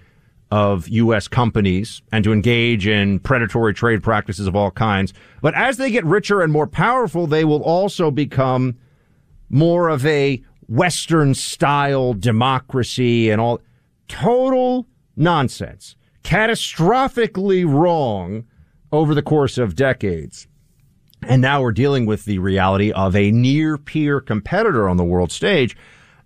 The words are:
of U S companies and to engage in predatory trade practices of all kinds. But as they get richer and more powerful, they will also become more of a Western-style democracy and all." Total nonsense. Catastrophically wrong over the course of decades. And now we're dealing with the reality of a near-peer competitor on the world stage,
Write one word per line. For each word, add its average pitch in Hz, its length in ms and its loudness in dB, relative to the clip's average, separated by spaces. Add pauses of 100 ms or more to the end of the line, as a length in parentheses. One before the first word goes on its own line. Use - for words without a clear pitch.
(500)
of 101 400 0
U 113 240 2
S 104 140 -2
companies 104 760 -2 (100)
and 110 120 0
to 107 100 2
engage 117 540 0
in 101 320 0
predatory 117 520 0
trade 113 300 0
practices 104 460 -2
of 90 80 -2
all 101 160 2
kinds. 98 420 -2 (300)
But 151 100 0
as 226 240 -2
they 269 140 -2
get 208 140 -2
richer 196 360 0
and 160 100 2
more 151 140 0
powerful, 185 640 -2
they 156 180 2
will 151 160 2
also 175 480 0
become 131 680 -2 (760)
more 170 360 2
of 147 160 -2
a 139 380 0 (260)
Western-style 143 1500 0
democracy 120 1120 0
and 107 100 0
all." 117 220 -2 (460)
Total 254 800 0 (280)
nonsense. - 800 -2 (280)
Catastrophically 214 1500 0
wrong 120 720 0 (460)
over 151 220 2
the 147 80 2
course 143 380 0
of 101 160 -2
decades. 92 720 -4 (760)
And 127 160 4
now 139 200 2
we're 123 100 0
dealing 131 340 0
with 107 200 -2
the 101 140 -2
reality 95 520 2
of 95 240 0
a 104 160 4
near-peer 147 880 0
competitor 131 720 -2
on 90 80 2
the 90 80 0
world 87 260 0
stage, 175 420 0 (520)